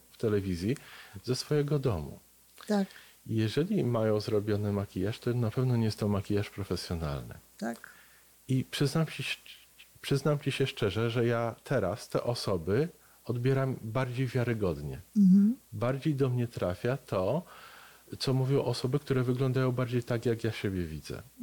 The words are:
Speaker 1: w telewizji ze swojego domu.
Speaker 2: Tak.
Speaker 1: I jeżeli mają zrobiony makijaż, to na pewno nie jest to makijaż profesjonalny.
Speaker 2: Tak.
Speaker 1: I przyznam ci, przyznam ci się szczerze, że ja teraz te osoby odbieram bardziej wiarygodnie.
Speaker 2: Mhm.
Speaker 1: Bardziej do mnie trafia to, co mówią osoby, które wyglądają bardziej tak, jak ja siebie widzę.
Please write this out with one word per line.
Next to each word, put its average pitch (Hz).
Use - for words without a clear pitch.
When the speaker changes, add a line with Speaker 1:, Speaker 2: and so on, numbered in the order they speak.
Speaker 1:
w -
telewizji 98
ze 127
swojego 147
domu. 98
Speaker 2:
Tak. 202
Speaker 1:
I 113
jeżeli 143
mają 110
zrobiony 104
makijaż, 101
to 120
na 120
pewno 131
nie 113
jest 107
to 110
makijaż 101
profesjonalny. 80
Speaker 2:
Tak. -
Speaker 1:
I 131
przyznam 151
ci, -
przyznam 147
ci 135
się 135
szczerze, 110
że 117
ja 117
teraz 107
te -
osoby 107
odbieram 131
bardziej 123
wiarygodnie. 101
Speaker 2:
Mhm. 202
Speaker 1:
Bardziej 131
do 135
mnie 123
trafia 117
to, 110
co 135
mówią 131
osoby, 127
które 127
wyglądają 127
bardziej 123
tak, 117
jak 117
ja 110
siebie 95
widzę. 78